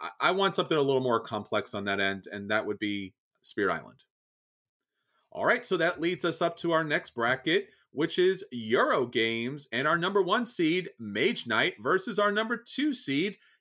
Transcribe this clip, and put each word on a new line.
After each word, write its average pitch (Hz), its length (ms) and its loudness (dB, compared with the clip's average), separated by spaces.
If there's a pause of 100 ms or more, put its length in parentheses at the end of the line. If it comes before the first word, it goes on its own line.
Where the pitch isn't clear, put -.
I, - 280 0
I - 20 6
want 190 240 2
something 175 200 0
a 151 60 4
little 135 220 2
more 117 160 2
complex 107 560 -4
on 101 100 -6
that 98 140 0
end, 98 320 -2
and 101 180 -8
that 107 160 0
would 101 140 -4
be 101 340 -6 (280)
Spirit 98 300 0
Island. 62 340 -8 (1300)
All 104 140 -4
right, 240 180 2
so 190 140 0
that 165 240 0
leads 175 240 -2
us 165 160 -2
up 170 160 0
to 170 140 -2
our 160 120 4
next 156 280 -2
bracket, 131 580 0 (220)
which 151 260 -2
is 185 340 4
Euro 127 540 2
games, 117 680 -2
and 131 160 0
our 165 120 2
number 190 240 2
one 214 240 0
seed, 175 500 0
Mage 110 480 -2
Knight, 123 340 0
versus 180 380 0
our 202 140 4
number 226 260 -2
two 269 380 -4
seed, 165 420 -2 (240)